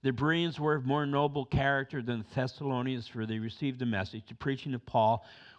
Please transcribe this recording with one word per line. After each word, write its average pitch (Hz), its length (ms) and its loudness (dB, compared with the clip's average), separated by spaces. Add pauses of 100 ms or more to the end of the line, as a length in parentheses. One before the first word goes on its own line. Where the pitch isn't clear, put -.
The 135 100 4
Bereans 156 460 0
were 151 160 2
of 135 120 -2
more 147 180 2
noble 143 400 2
character 139 560 0
than 117 200 -2
the - 140 -12
Thessalonians, 127 720 -2
for 113 200 -6
they 110 120 -4
received 123 400 -4
the 127 80 -2
message, 107 400 -2
the - 80 -16
preaching 135 380 -4
of 120 140 -6
Paul, 117 400 2 (320)